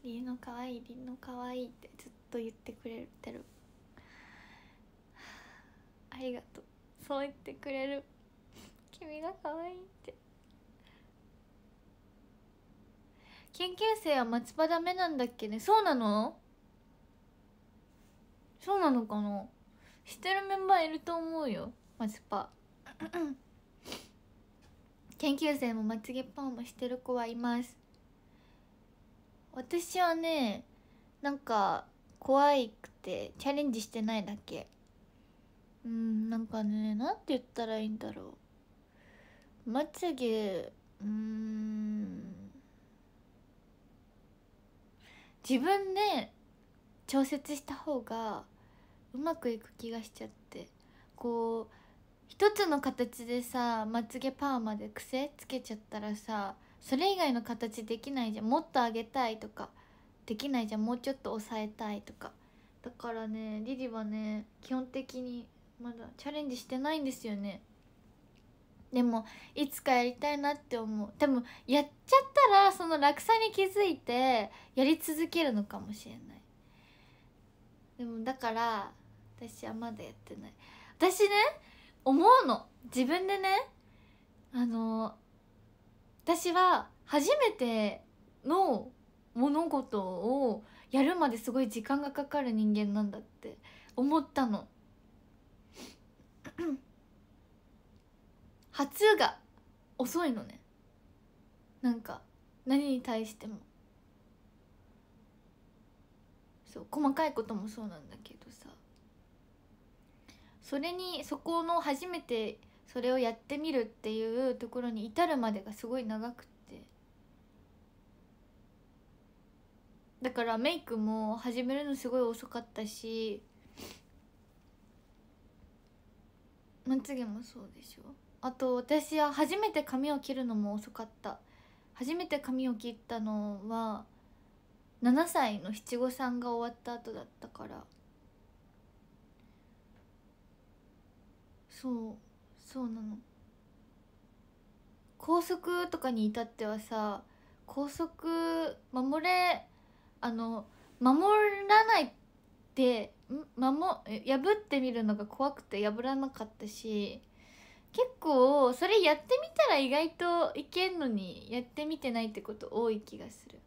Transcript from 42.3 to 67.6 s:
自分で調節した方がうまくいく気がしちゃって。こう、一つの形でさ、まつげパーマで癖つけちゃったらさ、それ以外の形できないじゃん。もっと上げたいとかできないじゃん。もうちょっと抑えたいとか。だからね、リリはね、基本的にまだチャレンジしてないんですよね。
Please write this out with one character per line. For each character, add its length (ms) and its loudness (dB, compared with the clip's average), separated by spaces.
自 140 2
分 320 2
で 380 2
調 180 2
節 300 -4
し 80 -10
た 120 -10
方 260 -4
が 440 -6
う 60 -10
ま 180 -2
く 140 -2
い 80 -4
く 180 -18
気 140 -10
が 120 -8
し 80 -16
ち 140 -16
ゃ 40 -16
っ 20 -18
て。 180 -16
こ 560 -2
う、 40 -20
一 220 6
つ 160 2
の 140 2
形 460 -4
で 160 -2
さ、 420 0
ま 200 -2
つ 140 -12
げ 140 -2
パ 240 -2
ー 40 0
マ 160 -2
で 120 -8
癖 480 -6
つ 100 -20
け 140 -4
ち 140 -10
ゃ 20 -8
っ 40 -16
た 100 -8
ら 160 -4
さ、 400 -6
そ 160 0
れ 160 4
以 40 2
外 160 2
の 100 0
形 420 -6
で 140 -4
き 120 -10
な 140 -2
い 80 -2
じ 60 -6
ゃ 40 -6
ん。 40 -2
も 140 4
っ 120 -12
と 100 4
上 80 2
げ 140 -4
た 240 -2
い 100 -6
と 100 -12
か 200 -12
で 100 -4
き 120 -6
な 120 0
い 60 -2
じ 80 -6
ゃ 40 -2
ん。 60 0
も 80 0
う 60 -2
ち 120 -4
ょ 20 -4
っ 40 -4
と 140 -8
抑 300 -6
え 80 -4
た 240 -8
い 100 -6
と 120 -18
か。 180 -14
だ 80 -12
か 220 -10
ら 160 -6
ね、 360 -6
リ 120 -6
リ 120 -6
は 160 -6
ね、 420 -4
基 120 -8
本 120 -4
的 340 -8
に 260 -10
ま 100 -10
だ 260 -16
チ 120 -10
ャ 40 -6
レ 100 -4
ン 60 -4
ジ 80 -6
し 80 -12
て 140 -6
な 160 0
い 40 -2
ん 60 -4
で 80 -2
す 160 -10
よ 80 -4
ね。 240 -8